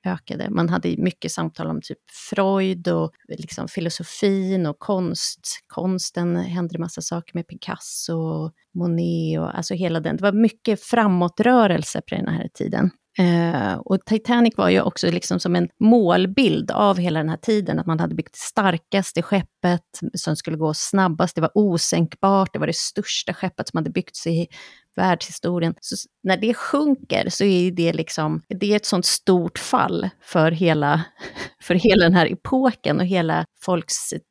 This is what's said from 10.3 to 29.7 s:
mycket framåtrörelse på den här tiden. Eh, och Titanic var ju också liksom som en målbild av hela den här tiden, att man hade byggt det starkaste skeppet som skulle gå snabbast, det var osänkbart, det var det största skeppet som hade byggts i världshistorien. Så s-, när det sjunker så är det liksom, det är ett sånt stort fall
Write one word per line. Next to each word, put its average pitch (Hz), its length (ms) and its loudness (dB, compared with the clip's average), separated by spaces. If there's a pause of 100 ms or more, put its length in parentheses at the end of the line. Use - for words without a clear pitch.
mycket 214 500 0
framåtrörelse 202 1300 2
på - 60 -4
den 190 120 -4
här - 260 -4
tiden. - 380 0 (260)
Eh, 170 560 2
och - 320 -2
Titanic 233 520 2
var 185 120 4
ju 190 120 6
också - 300 0
liksom 180 280 -2
som 175 160 0
en 175 140 2 (100)
målbild 190 920 4
av 202 260 2
hela 175 220 0
den 156 100 0
här 160 80 -4
tiden, 180 420 0
att 165 60 -6
man 160 140 0
hade 165 160 -2
byggt - 180 -8
det - 60 -18
starkaste 190 840 -2
skeppet 180 600 0 (320)
som 156 220 -2
skulle 160 220 -6
gå 156 160 0
snabbast, 180 640 0
det 160 60 0
var - 160 0
osänkbart, 190 960 2
det 143 60 -6
var 151 80 0
det 165 80 -2
största - 580 -6
skeppet - 340 -6
som - 100 -6
hade 160 120 -2
byggts - 380 -4
i 170 200 0 (480)
världshistorien. 175 840 -2
Så - 140 -10
s-, - 100 -10 (180)
när 185 140 2
det 220 160 0
sjunker - 760 0
så - 140 -2
är 180 280 4
det 165 220 0
liksom, 156 540 -4
det 202 240 -2
är 208 40 4
ett 208 100 -2
sånt 175 200 0
stort 175 540 2
fall 180 500 0 (120)